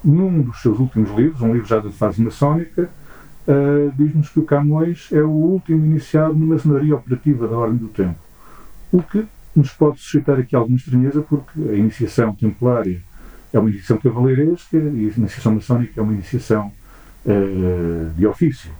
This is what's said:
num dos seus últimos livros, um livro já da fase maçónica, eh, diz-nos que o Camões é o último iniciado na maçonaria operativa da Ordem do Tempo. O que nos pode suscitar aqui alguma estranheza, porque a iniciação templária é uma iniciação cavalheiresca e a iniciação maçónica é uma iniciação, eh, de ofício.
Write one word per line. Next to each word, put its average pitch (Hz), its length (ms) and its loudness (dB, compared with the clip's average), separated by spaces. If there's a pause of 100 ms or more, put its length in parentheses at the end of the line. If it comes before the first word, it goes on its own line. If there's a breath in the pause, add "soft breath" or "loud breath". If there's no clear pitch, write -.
num 170 400 4
dos 117 180 -6
seus 110 180 2
últimos 110 380 0
livros, 135 240 0
um 113 120 2
livro 117 140 -2
já 110 140 0
da 104 100 -10
fase 104 320 -2
maçónica, 156 680 -2 (580 loud breath)
eh, 143 480 2
diz-nos 151 320 0
que - 100 -2
o 160 60 0
Camões 151 680 0
é 151 120 2
o 156 80 0
último 160 560 0
iniciado 156 480 0
na 156 100 2
maçonaria 151 500 2
operativa 127 540 -2
da 113 80 -4
Ordem 117 220 0
do 110 100 -6
Tempo. 90 300 -4 (760 loud breath)
O 180 100 4
que 214 240 -4 (300)
nos 143 140 4
pode 151 280 0
suscitar 139 400 -2
aqui 127 160 -4
alguma 120 220 2
estranheza, 131 460 0
porque 151 360 -6 (120)
a 104 40 -2
iniciação 110 600 0
templária 107 680 -2 (500 loud breath)
é 120 80 2
uma 107 120 2
iniciação 101 260 0
cavalheiresca 131 800 0
e 143 320 0
a 107 100 -4
iniciação 107 360 0
maçónica 120 440 -2
é 110 40 -2
uma 107 100 0
iniciação, 104 580 -2 (540 soft breath)
eh, 90 880 -2
de 92 120 2
ofício. 127 540 -2